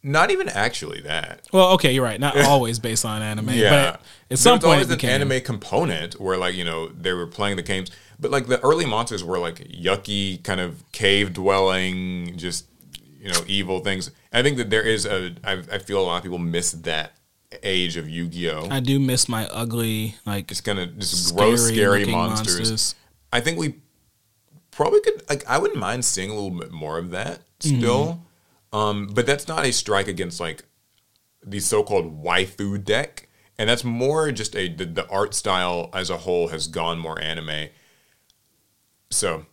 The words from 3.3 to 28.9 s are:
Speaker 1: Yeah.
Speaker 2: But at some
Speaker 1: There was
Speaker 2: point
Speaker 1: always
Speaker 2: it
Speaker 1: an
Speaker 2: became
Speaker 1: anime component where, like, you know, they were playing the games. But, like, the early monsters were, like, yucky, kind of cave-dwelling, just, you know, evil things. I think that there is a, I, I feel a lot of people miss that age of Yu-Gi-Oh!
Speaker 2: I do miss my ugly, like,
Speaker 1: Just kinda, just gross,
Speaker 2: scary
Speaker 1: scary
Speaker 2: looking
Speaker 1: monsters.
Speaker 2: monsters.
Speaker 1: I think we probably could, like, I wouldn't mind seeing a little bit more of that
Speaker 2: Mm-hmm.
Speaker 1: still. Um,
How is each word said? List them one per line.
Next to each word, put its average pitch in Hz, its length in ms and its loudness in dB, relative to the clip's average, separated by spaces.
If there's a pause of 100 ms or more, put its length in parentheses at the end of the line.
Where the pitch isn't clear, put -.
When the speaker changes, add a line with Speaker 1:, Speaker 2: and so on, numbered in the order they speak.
Speaker 1:
Yeah. 101 420 6
Speaker 2:
But - 100 -12 (280)
at 127 80 0
some 240 120 8
Speaker 1:
There 247 60 10
was - 80 0
Speaker 2:
point 165 100 8
Speaker 1:
always 135 140 4
Speaker 2:
it 127 40 0
Speaker 1:
an 123 60 2
Speaker 2:
became 123 120 2 (220)
Speaker 1:
anime 127 80 0
component 101 800 -2
where, 95 160 0
like, 92 180 0
you 90 100 -4
know, 82 240 -4
they 90 260 -4
were 87 120 -4
playing 101 300 -2
the 90 60 -4
games. 95 280 -4 (300)
But, - 100 -2
like, 139 160 0
the 123 140 2
early 131 240 4
monsters 110 400 -2
were, 90 140 -2
like, 85 180 -4 (120)
yucky, 95 760 -2
kind 92 160 -2
of 87 320 -8
cave-dwelling, 92 1400 2
just, 85 300 -6 (520)
you 95 140 -8
know, 87 140 0
evil 95 340 0
things. 95 300 -4 (220)
I 120 100 2
think 139 160 2
that 107 120 -4
there 110 120 2
is 107 240 0
a, 92 360 -2
I, 101 100 -2 (200)
I 101 60 -4
feel 98 220 -2
a 95 40 2
lot 87 140 -2
of 87 40 -6
people 90 160 -6
miss 85 340 -2
that 82 400 -4 (500)
age 90 340 -2
of 76 120 -8
Yu-Gi-Oh! 85 640 -6
Speaker 2:
I 135 100 -2
do 135 200 2
miss 127 280 2
my 110 200 -4
ugly, 113 680 -4 (100)
like, 101 220 -6
Speaker 1:
Just - 160 -8
kinda, 95 220 -2
just 87 480 -4
gross, 113 320 6
Speaker 2:
scary 113 100 2
Speaker 1:
scary 101 240 6
Speaker 2:
looking 95 140 0
Speaker 1:
monsters. 90 440 0
Speaker 2:
monsters. 110 360 -2 (380)
Speaker 1:
I 120 80 2
think 165 180 -2
we 156 180 -4 (920)
probably 415 300 4
could, - 300 0
like, 147 180 -2
I 131 100 2
wouldn't 415 220 0
mind 117 240 -2
seeing 98 260 -2
a 107 40 -6
little 101 160 -4
bit 87 220 -8
more 78 260 -6
of 87 140 -6
that 90 280 -6 (200)
Speaker 2:
Mm-hmm. 143 180 2
Speaker 1:
still. 139 420 2 (520)
Um, 104 420 0